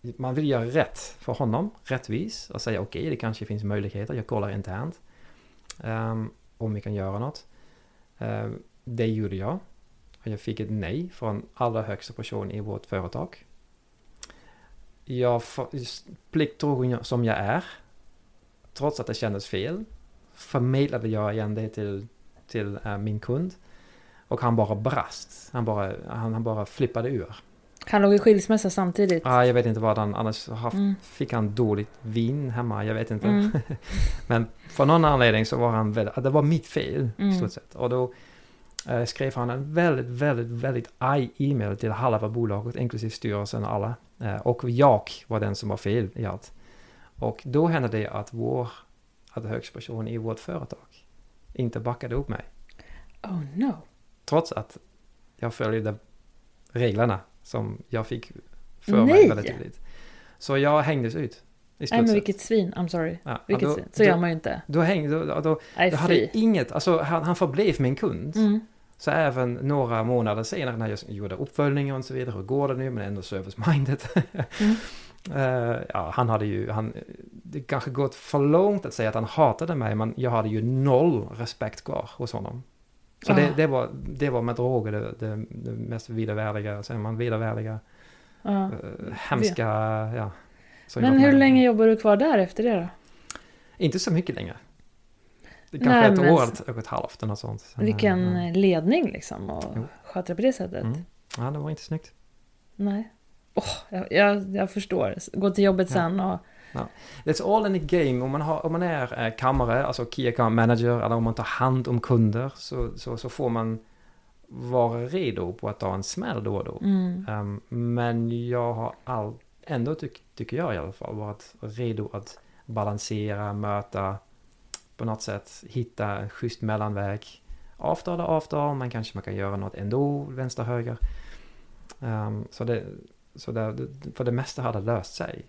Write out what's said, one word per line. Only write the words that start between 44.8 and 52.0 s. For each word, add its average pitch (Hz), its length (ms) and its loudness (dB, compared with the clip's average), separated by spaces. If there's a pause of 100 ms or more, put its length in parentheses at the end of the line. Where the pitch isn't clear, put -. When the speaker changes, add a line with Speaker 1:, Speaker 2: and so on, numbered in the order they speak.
Speaker 1:
var 110 140 -2
den 101 140 -2
som 104 140 -6
var 98 80 -2
fel 101 380 0
i 113 120 -4
allt. - 260 -10 (640)
Och 113 260 -4
då 147 220 2
hände 147 220 2
det 107 200 -2
att 104 260 -8
vår, 120 340 -2 (640)
att 117 140 -10
högsta 117 300 -8
person 113 340 -8
i 117 100 -6
vårt 110 200 -6
företag - 640 -12 (500)
inte 117 260 -4
backade 120 340 -6